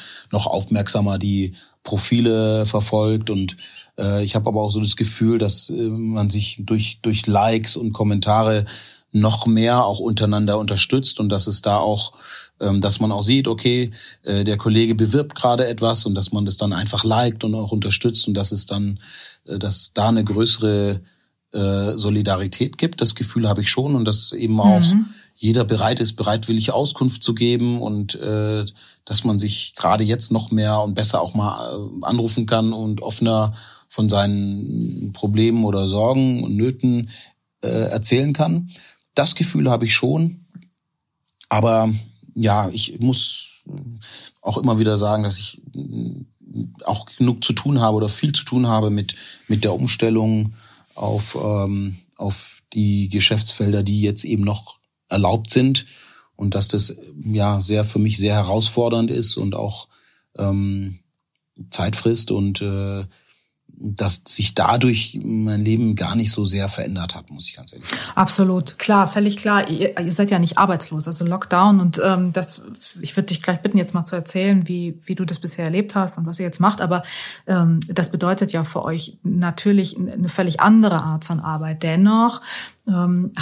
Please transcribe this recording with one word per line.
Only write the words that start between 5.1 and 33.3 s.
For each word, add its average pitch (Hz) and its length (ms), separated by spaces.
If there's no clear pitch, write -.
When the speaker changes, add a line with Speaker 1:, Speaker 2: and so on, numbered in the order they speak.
Speaker 1:
dass, 104 320
äh, 117 180
man 110 420
sich 104 300
durch, 107 420
durch 107 240
Likes 110 500
und 113 160
Kommentare 107 720
noch 107 340
mehr 117 380
auch 101 140
untereinander 104 600
unterstützt 107 600
und 107 120
dass 98 180
es 98 140
da 104 160
auch, 104 340
ähm, 98 200
dass 101 200
man 110 100
auch 101 140
sieht, 131 240
okay, 120 420
äh, 101 220
der 107 120
Kollege 113 380
bewirbt 113 400
gerade 123 320
etwas 113 400
und 104 80
dass 98 180
man 104 120
das 98 140
dann 101 140
einfach 98 300
liked 113 400
und 110 140
auch 107 160
unterstützt 107 560
und 104 60
dass 98 180
es 98 140
dann, 101 340
äh, 98 120
dass 98 360
da 104 140
eine 113 160
größere, 101 760
äh, 98 460
Solidarität 101 800
gibt. 165 220
Das - 160
Gefühl 113 320
habe 104 140
ich 101 80
schon 139 260
und 117 80
dass - 260
eben 110 300
auch 180 180
Speaker 2:
Mhm. 208 180
Speaker 1:
jeder 113 300
bereit 110 340
ist, 113 140
bereitwillig 110 580
Auskunft 131 540
zu 117 100
geben 120 480
und, 104 320
äh, 107 500
dass 110 200
man 107 160
sich 104 340
gerade 107 300
jetzt 113 260
noch 113 220
mehr 107 280
und 104 140
besser 110 260
auch 87 140
mal, 64 400
äh, 101 320
anrufen 113 400
kann 113 260
und 107 300
offener 110 520